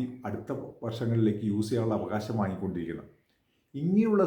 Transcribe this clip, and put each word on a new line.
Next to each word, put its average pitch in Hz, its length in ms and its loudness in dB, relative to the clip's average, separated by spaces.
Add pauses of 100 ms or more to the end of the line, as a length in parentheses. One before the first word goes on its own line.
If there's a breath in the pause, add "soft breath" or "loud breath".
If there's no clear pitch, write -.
(280)
അടുത്ത 104 240 -6 (320)
വർഷങ്ങളിലേക്ക് 113 680 2
യൂസ് 107 200 0
ചെയ്യാനുള്ള 113 300 2
അവകാശം 104 400 -2
വാങ്ങിക്കൊണ്ടിരിക്കണം. 90 640 -4 (760)
ഇങ്ങനെയുള്ള 202 460 4